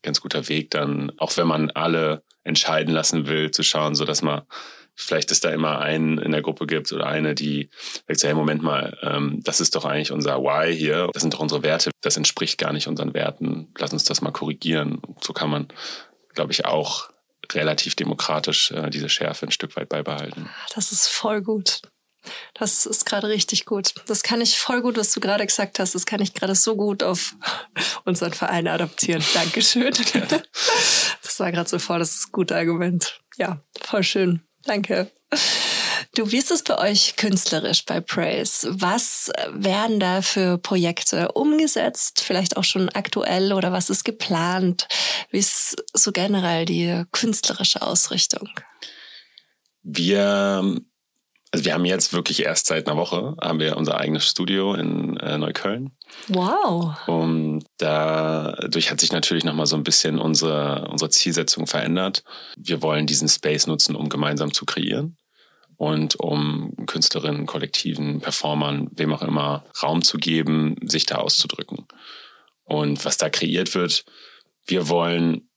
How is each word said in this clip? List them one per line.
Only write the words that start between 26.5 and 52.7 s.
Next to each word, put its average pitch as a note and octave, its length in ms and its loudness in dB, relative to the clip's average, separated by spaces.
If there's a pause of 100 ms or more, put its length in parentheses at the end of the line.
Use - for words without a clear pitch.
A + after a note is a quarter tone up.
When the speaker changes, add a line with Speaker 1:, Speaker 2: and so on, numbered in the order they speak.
Speaker 2:
so A3 200 4
gut G3+ 280 0
auf F3+ 380 -2
<laughs> - 640 -6
unseren E3+ 280 2
Verein E3+ 340 0
adaptieren. E3 560 0 (120)
Dankeschön. A#3+ 560 2
Speaker 1:
<laughs> - 200 0
Gerne. D4+ 300 0 (800)
Speaker 2:
Das - 180 2
war E3+ 120 0
gerade E3+ 180 2
so F3+ 80 0
voll E3+ 220 -2
das - 320 4
gute F3 240 0
Argument. E3+ 640 0 (180)
Ja, E3+ 240 -4 (180)
voll G3+ 240 -2
schön. F3+ 380 2 (240)
Danke. G3 460 -2 (1040)
Du, G#3+ 160 0
wie A#3 60 2
ist C#4 140 6
es E4 120 4
bei - 140 0
euch - 400 2
künstlerisch F3 680 2
bei E3+ 140 -2
Praise? E3 720 0
Was F#3+ 600 4 (200)
werden G3+ 480 0
da F#3 220 2
für F3+ 360 2
Projekte E3+ 760 0
umgesetzt? - 880 4
Vielleicht F#3 340 0
auch F#3+ 80 -2
schon F#3 260 2
aktuell G3 640 -2
oder F3+ 220 0
was F3+ 160 4
ist G3 160 4
geplant? F3+ 840 0 (420)
Wie G3 100 0
ist - 360 6 (180)
so G3 200 4
generell F3+ 520 0
die E3+ 460 0
künstlerische - 720 2
Ausrichtung? - 640 2 (1400)
Speaker 1:
Wir, G2 800 2 (880)
also - 140 -2
wir D#2+ 80 0
haben F2 100 0
jetzt F2+ 300 2
wirklich - 300 0
erst D#2+ 240 2
seit D#2+ 200 2